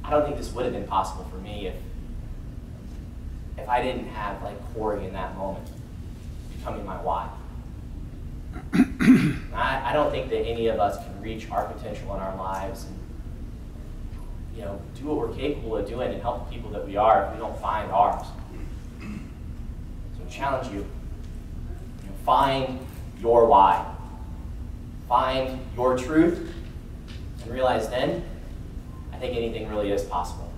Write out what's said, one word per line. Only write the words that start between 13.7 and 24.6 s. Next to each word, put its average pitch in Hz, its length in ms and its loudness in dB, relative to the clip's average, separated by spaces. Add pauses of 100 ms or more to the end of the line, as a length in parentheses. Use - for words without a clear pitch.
you 107 80 -8
know, 98 160 -4 (160)
do 135 120 -8
what 151 100 2
we're - 180 0
capable - 420 -2
of - 120 0
doing - 240 0
and - 80 -4
help - 260 0
the - 80 -6
people - 160 -6
that - 160 -6
we 98 100 -4
are 107 280 8
if - 80 -2
we - 60 -6
don't 113 200 -4
find - 320 0
ours. - 360 6 (760)
So - 60 -8 (1200)
I - 40 -8
challenge - 360 0
you, 98 140 -4
you - 1300 -8
know, - 60 -8 (120)
find 131 520 4 (420)
your 117 260 10
why. - 400 10 (1200)